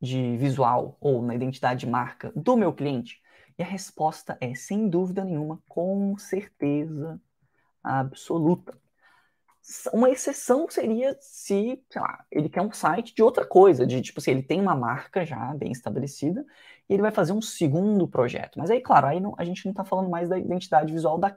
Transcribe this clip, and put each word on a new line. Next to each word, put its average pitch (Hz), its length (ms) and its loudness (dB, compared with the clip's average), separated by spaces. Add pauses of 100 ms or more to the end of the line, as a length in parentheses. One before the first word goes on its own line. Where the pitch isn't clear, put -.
de 123 360 -2
visual 127 640 0
ou 135 200 2
na 120 140 -2
identidade 127 460 -2
de 131 60 -6
marca 120 500 -4
do 247 200 2
meu 185 160 4
cliente? 131 480 -4 (380)
E 165 40 -2
a 175 40 -6
resposta - 720 -6
é, 123 140 -6
sem 208 340 -2
dúvida 185 360 -2
nenhuma, 156 420 -4
com 196 500 -2
certeza 156 1040 -6 (600)
absoluta. 147 960 -2 (1120)
Uma 233 160 4
exceção 277 640 0
seria 247 500 0
se, 220 680 -4
sei - 100 -8
lá, - 300 -8
ele 151 180 0
quer 180 140 -2
um 214 100 -2
site 175 420 -2
de 220 80 4
outra - 220 4
coisa, 185 420 8
de, 123 140 0
tipo - 200 -8
assim, - 100 0
ele 135 120 2
tem 156 180 0
uma 190 140 2
marca 131 520 -2
já 123 280 -8
bem 143 180 -6
estabelecida 139 760 -4 (420)
e 202 60 0
ele 202 80 4
vai 214 80 2
fazer 190 220 0
um 220 100 -2
segundo 175 640 2
projeto. - 520 -2
Mas 160 120 -2
aí, 240 100 2
claro, 143 280 4
aí 160 120 0
não, 202 160 -6
a - 80 -6
gente 180 220 -8
não 190 80 -4
tá 196 100 -8
falando 190 240 -2
mais 170 200 -2
da 185 100 0
identidade 160 540 0
visual 160 260 0
da, 196 180 -2